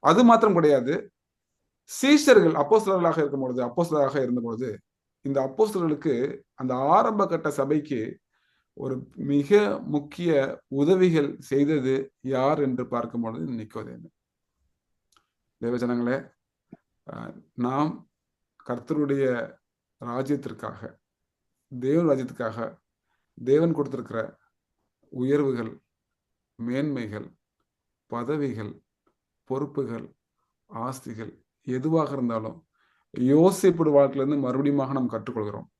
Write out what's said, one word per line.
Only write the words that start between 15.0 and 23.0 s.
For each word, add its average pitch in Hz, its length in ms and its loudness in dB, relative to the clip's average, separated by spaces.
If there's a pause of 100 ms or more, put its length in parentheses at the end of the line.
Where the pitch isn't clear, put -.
தேவஜனங்களே, 120 520 -2 (960)
அஹ், - 320 -16 (100)
நாம் 135 560 -4 (560)
கர்த்தருடைய 139 600 -2 (800)
ராஜ்யத்திற்காக, 120 920 -8 (800)
தேவன் 151 300 2
ராஜ்யத்துக்காக 123 680 -4 (640)